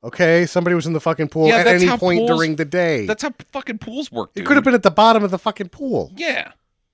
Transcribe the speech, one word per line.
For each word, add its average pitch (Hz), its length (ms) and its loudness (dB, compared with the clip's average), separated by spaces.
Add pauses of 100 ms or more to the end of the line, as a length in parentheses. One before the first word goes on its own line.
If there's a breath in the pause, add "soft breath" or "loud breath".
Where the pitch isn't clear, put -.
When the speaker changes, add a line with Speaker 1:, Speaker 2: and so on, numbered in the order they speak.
Speaker 1:
Okay, 170 420 2
somebody 175 300 -2
was 160 100 -2
in 165 80 -4
the 156 60 -2
fucking 156 300 -4
pool 160 180 2
Speaker 2:
Yeah, 156 100 6
Speaker 1:
at 175 60 2
Speaker 2:
that's 180 180 4
Speaker 1:
any 180 80 4
Speaker 2:
how - 80 2
Speaker 1:
point 180 220 0
Speaker 2:
pools, 233 100 0
Speaker 1:
during 160 280 0
the 160 80 -4
day. 156 400 -2
Speaker 2:
that's 214 180 -4
how 294 100 -6 (180)
fucking - 280 -10
pools 254 320 -12
work, 117 240 -8
Speaker 1:
It - 40 -10
Speaker 2:
dude. 180 80 -6
Speaker 1:
could 285 100 2
have 277 80 2
been 254 100 4
at 214 80 0
the 190 80 4
bottom 220 320 4
of 190 80 -4
the 185 80 -6
fucking 202 300 -8
pool. 233 460 -6
Speaker 2:
Yeah. 302 360 -8 (420)